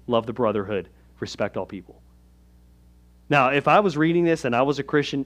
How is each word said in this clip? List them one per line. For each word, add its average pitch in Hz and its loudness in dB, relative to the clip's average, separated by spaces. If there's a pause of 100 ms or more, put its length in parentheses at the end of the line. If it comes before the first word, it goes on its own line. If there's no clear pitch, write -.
love 113 0
the 117 -8
brotherhood, 104 -2 (320)
respect 104 -6
all 95 -6
people. - -16 (1300)
Now, 135 4
if 143 0
I 175 6
was 190 0
reading 170 2
this 165 0
and 120 -2
I 120 2
was 139 0
a 139 -4
Christian, 143 -2